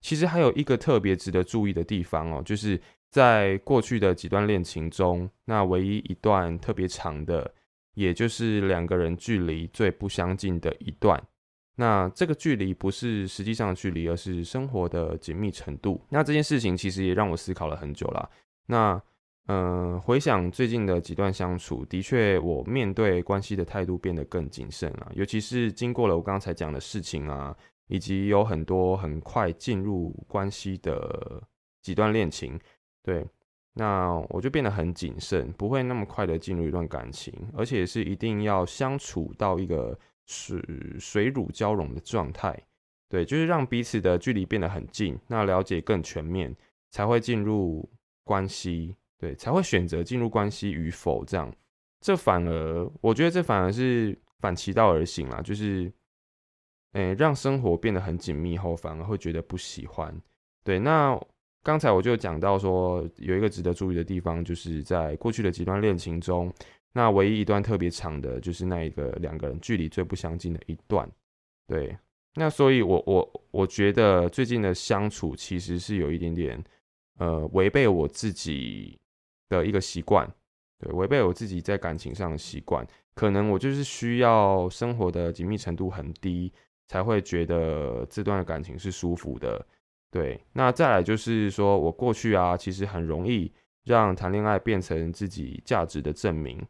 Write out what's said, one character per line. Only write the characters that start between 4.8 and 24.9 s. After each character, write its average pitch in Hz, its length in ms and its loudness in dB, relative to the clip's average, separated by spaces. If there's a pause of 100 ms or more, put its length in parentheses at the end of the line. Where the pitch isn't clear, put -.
中， 90 400 0 (160)
那 110 180 2
唯 92 180 2
一 101 180 0
一 95 160 -6
段 90 440 2
特 - 140 -4
别 92 120 -2
长 78 400 -6
的， 80 240 -2 (440)
也 95 200 2
就 117 140 2
是 107 400 0
两 87 180 2
个 90 120 2
人 85 180 2
距 107 240 0
离 82 280 -2
最 104 220 2
不 98 200 -4
相 92 260 0
近 92 240 -2
的 80 220 -2
一 - 100 -8
段。 85 300 4 (540)
那 101 380 4
这 185 140 0
个 151 80 2
距 143 220 2
离 95 160 0
不 95 180 -2
是 107 360 -2
实 95 180 -6
际 110 80 0
上 110 160 0
的 92 60 2
距 92 160 -2
离， 82 180 -2
而 85 60 2
是 87 280 -4
生 131 240 -6
活 95 220 0
的 82 280 -2
紧 80 160 -8
密 101 160 -2
程 73 280 -10
度。 95 220 -2 (100)
那 147 120 2
这 147 120 2
件 151 100 4
事 147 160 2
情 98 160 2
其 92 160 -2
实 95 140 -2
也 90 80 4
让 101 160 4
我 82 60 0
思 92 180 -4
考 85 140 -4
了 78 80 -4
很 73 180 -8
久 - 160 -6
啦。 - 200 -6 (360)
那， 110 360 2 (460)
呃， 90 560 0
回 123 160 4
想 98 320 2
最 127 160 0
近 113 180 0
的 90 140 2
几 85 160 -8
段 98 180 0
相 90 240 -2
处， 67 280 -6
的 92 160 -4
确 104 380 2
我 76 240 0
面 110 300 -2
对 95 300 2
关 98 180 0
系 101 140 -6
的 92 80 -2
态 92 220 -4
度 90 120 -2
变 92 160 -2
得 78 120 -4
更 80 240 -4
谨 62 200 -12
慎 71 220 -6